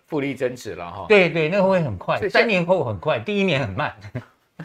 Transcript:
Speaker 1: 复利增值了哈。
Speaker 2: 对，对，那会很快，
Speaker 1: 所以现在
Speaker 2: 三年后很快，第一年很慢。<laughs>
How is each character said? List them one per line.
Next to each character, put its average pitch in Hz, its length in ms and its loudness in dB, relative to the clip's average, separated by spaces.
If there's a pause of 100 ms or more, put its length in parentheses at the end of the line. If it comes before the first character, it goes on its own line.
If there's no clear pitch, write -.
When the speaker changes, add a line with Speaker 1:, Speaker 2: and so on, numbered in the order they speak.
Speaker 1:
复 156 140 -4
利 139 160 -2
增 127 200 -2
值 104 200 -12
了 87 140 -10
哈。 92 200 -12
Speaker 2:
对， 190 200 6
对， 156 200 0
那 196 120 0
会 185 200 4
很 113 160 -2
快， 147 200 -2
Speaker 1:
所 190 100 -2
以 - 20 0
现 - 40 -12
在 240 80 4
Speaker 2:
三 233 60 4
年 185 180 2
后 180 180 2
很 107 160 -4
快， 151 200 0
第 202 200 -4
一 196 40 2
年 165 160 2
很 123 120 -4
慢。 127 220 -4 (200)
<laughs> - 200 -12 (320)